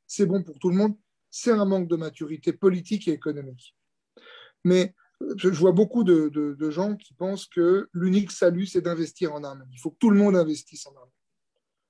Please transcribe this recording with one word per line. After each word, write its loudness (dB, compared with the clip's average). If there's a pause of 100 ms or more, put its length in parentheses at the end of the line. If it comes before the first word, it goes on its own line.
c'est 0
bon 0
pour -16
tout -2
le 2
monde, 0 (340)
c'est -4
un 2
manque 0
de -2
maturité -8
politique -2
et 0
économique. -10 (840)
Mais 2 (420)
je, 0
je -4
vois 6
beaucoup 2
de, 4
de, -4
de -4
gens -4
qui -20
pensent -8
que 0
l'unique 0
salut, 0
c'est -2
d'investir -6
en -12
Arménie. -16
Il -20
faut -8
que -16
tout 4
le 6
monde 4
investisse -4
en -20
Arménie. -20 (800)